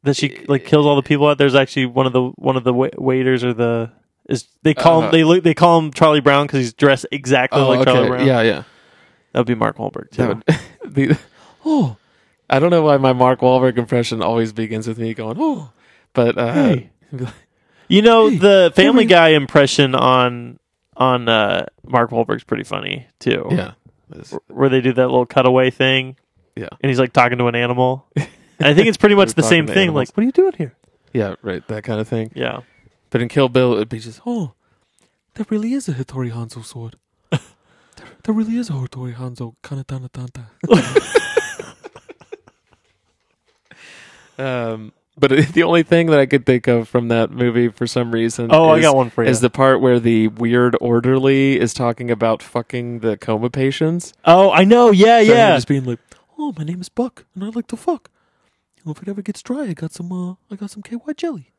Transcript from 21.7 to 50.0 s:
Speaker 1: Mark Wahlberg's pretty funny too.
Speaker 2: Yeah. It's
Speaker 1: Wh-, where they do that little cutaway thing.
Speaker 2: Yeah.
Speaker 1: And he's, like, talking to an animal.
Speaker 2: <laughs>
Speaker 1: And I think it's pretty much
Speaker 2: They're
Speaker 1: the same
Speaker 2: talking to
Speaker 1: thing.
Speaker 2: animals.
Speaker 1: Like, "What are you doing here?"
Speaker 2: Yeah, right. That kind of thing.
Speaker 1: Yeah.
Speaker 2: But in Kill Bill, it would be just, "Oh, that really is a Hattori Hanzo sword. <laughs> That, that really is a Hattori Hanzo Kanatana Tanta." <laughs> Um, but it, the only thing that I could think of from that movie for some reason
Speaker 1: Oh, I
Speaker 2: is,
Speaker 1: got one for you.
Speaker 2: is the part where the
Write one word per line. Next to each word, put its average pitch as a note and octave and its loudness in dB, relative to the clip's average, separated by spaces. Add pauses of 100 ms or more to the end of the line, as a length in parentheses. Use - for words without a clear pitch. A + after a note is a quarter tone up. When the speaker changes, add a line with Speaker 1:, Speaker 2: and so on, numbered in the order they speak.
Speaker 1:
Mark A#2 -2
Wahlberg's A2+ -4
pretty G#2 -8
funny G2 -12 (120)
too. - -4
Speaker 2:
Yeah. D#3+ -4 (420)
It's - -20
Speaker 1:
Wh-, - -14
where C3+ -2
they C3 0
do B2+ 0
that B2+ 0
little B2+ 0
cutaway B2+ 2
thing. C3 -4 (380)
Speaker 2:
Yeah. G#2+ -12 (140)
Speaker 1:
And C3+ -2
he's, B2 -2
like, B2+ 0
talking B2 2
to B2 0
an A#2 -2
animal. B2 -2
Speaker 2:
<laughs> - -10 (440)
Speaker 1:
And - 2
I D3 4
think G3+ 4
it's A3 -2
pretty G#3 4
much G3 4
Speaker 2:
They're E3 0
Speaker 1:
the A2+ 2
same E3 4
Speaker 2:
talking - -8
to - -6
Speaker 1:
thing. F#3+ 2
Speaker 2:
animals. C#3+ -4
Speaker 1:
Like, - -8
"What G#3 0
are - 0
you C4 -2
doing F#4 2
here?" C#3+ -8 (400)
Speaker 2:
Yeah, G2+ -4
right. F#2 -8
That G#2+ -10
kind A2 -6
of A2 -6
thing. A2+ -6
Speaker 1:
Yeah. B2+ -8 (500)
Speaker 2:
But A#2 -2
in A#2+ -4
Kill C3+ 0
Bill, B2 2
it G#2 0
would A2 -4
be A#2 -10
just, A2+ -18
"Oh, G#3+ -8 (840)
that - -8
really A3 -4
is C#4 -6
a E3 -6
Hattori B2+ -8
Hanzo A#2 -12
sword. A2+ -18 (160)
<laughs> - -20
That, - -12 (180)
that A3 -4
really A3 -4
is A#3+ -8
a D#3+ -6
Hattori B2+ -10
Hanzo B2 -14 (100)
Kanatana C3 -12
Tanta." B2 -16 (200)
<laughs> - 0 (3250)
Um, A#2 -8 (260)
but C3+ 2
it, D3+ 0
the E3 2
only E3+ 2
thing E3 0
that D#3 2
I C3+ 2
could C3 -2
think B2+ 0
of A#2 0
from A#2+ -4
that A#2 -2
movie A#2+ -2
for A#2 -8
some A#2+ -6
reason A#2 -4
Speaker 1:
Oh, D#3+ 6
I D#3 6
Speaker 2:
is, D#3+ 2
Speaker 1:
got D3 4
one B2+ 0
for D3 -4
you. C#3 2
Speaker 2:
is A#2+ 0
the B2 2
part C3+ 2
where B2 2
the A2+ 2